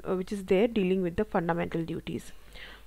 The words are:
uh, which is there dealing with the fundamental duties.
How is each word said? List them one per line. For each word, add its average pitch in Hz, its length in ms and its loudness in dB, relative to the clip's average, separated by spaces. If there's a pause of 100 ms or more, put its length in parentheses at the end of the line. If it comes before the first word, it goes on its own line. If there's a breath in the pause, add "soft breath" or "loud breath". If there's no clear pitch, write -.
uh, 190 60 2
which 185 160 -2
is 196 140 -6
there 196 220 6
dealing 190 340 2
with 175 160 -2
the 214 80 2
fundamental 170 580 0
duties. 165 480 -6 (560 loud breath)